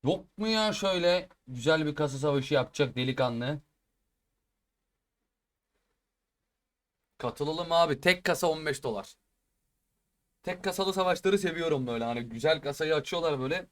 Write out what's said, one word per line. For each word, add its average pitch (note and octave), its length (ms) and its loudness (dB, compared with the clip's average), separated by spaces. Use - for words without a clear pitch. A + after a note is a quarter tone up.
Yok E3+ 340 -2
mu G#3+ 100 -4
ya A3 260 2
şöyle F3+ 560 2
güzel C#3+ 380 2
bir D3 100 -2
kasa C#3 220 -2
savaşı C#3 360 0
yapacak C3 420 0
delikanlı? B2+ 680 -2
Katılalım D#3 540 -4
abi. E3 300 4
Tek F3+ 220 2
kasa F3 240 2
on D#3 180 0
beş C#3+ 180 -4
dolar. G#2+ 320 -6
Tek F3+ 200 -6
kasalı F#3+ 300 -2
savaşları F#3+ 440 2
seviyorum D#3+ 500 0
böyle. A#2 160 -2
Hani A#2+ 180 -2
güzel A#2+ 400 0
kasayı D#3 340 -2
açıyorlar D#3 440 -2
böyle. D3+ 320 -4